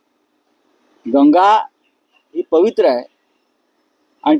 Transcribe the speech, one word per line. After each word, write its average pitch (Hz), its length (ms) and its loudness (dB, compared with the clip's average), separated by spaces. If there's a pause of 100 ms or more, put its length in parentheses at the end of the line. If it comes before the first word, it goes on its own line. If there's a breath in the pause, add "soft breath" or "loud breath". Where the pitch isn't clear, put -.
(1120)
गंगा 170 540 2 (680)
ही 175 160 -8
पवित्र 190 340 0
आहे 127 200 -2 (1200)
आणि 302 160 0